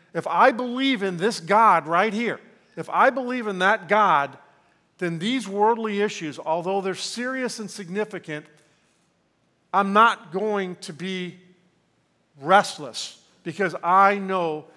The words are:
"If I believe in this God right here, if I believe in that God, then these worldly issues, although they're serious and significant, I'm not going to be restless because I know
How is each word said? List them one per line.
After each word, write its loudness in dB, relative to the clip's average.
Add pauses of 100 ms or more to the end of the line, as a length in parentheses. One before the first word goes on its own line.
(140)
"If -4
I 6
believe -2
in -2
this -2
God 4
right 2
here, -4 (380)
if -10
I 4
believe -4
in -6
that 0
God, 2 (640)
then -4
these -2
worldly 0
issues, -4
although -2
they're -4
serious -6
and -10
significant, -8 (1300)
I'm 2
not 4
going -4
to -16
be -8 (1000)
restless 0 (220)
because -4
I 6
know -4